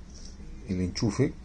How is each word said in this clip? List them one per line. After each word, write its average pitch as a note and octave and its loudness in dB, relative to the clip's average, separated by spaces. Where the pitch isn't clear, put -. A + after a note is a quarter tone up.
el F#2 2
enchufe, G#2+ 4